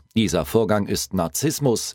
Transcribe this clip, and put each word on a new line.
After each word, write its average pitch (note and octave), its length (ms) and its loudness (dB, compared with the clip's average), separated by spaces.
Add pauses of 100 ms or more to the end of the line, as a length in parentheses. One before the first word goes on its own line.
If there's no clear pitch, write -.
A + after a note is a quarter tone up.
(160)
"Dieser F2 300 2
Vorgang G#2+ 420 2
ist - 260 -4
Narzissmus, A2 800 -2